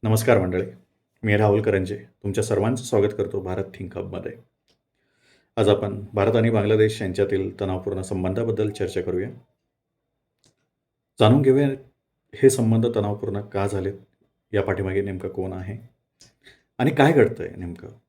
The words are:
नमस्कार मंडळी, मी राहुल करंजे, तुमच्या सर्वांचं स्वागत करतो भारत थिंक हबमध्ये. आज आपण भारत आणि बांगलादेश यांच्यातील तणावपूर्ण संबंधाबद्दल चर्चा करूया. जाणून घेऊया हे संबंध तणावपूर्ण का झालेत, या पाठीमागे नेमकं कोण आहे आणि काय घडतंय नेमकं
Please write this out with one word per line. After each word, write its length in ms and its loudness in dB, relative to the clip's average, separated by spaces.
नमस्कार 360 4
मंडळी, 260 -2
मी 140 4
राहुल 240 4
करंजे, 440 -2
तुमच्या 200 -2
सर्वांचं 400 0
स्वागत 340 2
करतो 220 -4
भारत 240 -6
थिंक 240 -12
हबमध्ये. 340 -10
आज 140 2
आपण 440 0
भारत 220 2
आणि 140 2
बांगलादेश 520 2
यांच्यातील 600 -2
तणावपूर्ण 400 -4
संबंधाबद्दल 680 -2
चर्चा 300 -6
करूया. 280 -4
जाणून 220 6
घेऊया 280 4
हे 140 6
संबंध 360 2
तणावपूर्ण 460 -4
का 260 -4
झालेत, 260 -4
या 100 0
पाठीमागे 380 -2
नेमकं 280 -8
कोण 240 -8
आहे 240 -10
आणि 140 2
काय 200 4
घडतंय 460 2
नेमकं 300 -12